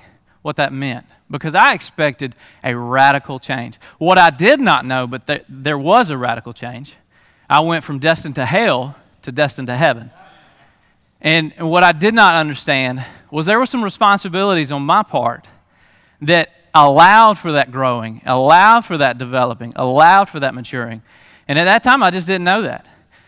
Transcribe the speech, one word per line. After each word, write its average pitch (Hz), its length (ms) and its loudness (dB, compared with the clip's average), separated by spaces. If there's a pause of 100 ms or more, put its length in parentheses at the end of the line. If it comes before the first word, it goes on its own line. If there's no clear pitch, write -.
(420)
what 151 140 -10
that 135 160 -2
meant, 135 340 -10 (240)
because 147 240 -8
I 247 180 4
expected 147 600 -6 (280)
a 120 140 -6
radical 135 640 0
change. 120 400 -12 (200)
What 185 200 2
I 170 120 6
did 208 300 2
not 160 240 0
know, 127 220 -4
but 123 200 -12
th-, 147 220 -6
there 139 300 -6
was 180 320 2
a 135 80 -6
radical 117 340 -8
change. 120 420 -16 (540)
I 147 120 2
went 165 240 -2
from 143 160 -10
destined 156 340 -2
to 139 100 -6
hell 143 520 -2 (260)
to 131 100 -14
destined 135 360 -4
to 123 80 -6
heaven. 120 340 -2 (1080)
And 156 380 0
what 165 240 0
I 175 100 6
did 196 220 0
not 196 200 4
understand 135 720 -4 (260)
was 156 160 -6
there 214 120 0
were 247 80 0
some 240 160 -6
responsibilities 190 880 -2
on 143 120 -6
my 180 200 0
part 120 440 -6 (760)
that 160 280 0 (240)
allowed 180 640 6
for 165 140 -8
that 131 200 -2
growing, 123 520 -6
allowed 170 580 4
for 170 160 -8
that 127 200 -2
developing, 123 560 -6
allowed 160 540 2
for 156 120 -12
that 131 140 -4
maturing. 117 480 -12 (460)
And 143 100 -2
at 170 60 2
that 208 180 4
time, 254 200 2
I 185 80 4
just 180 160 -6
didn't 185 180 -4
know 196 180 0
that. 120 240 -10 (420)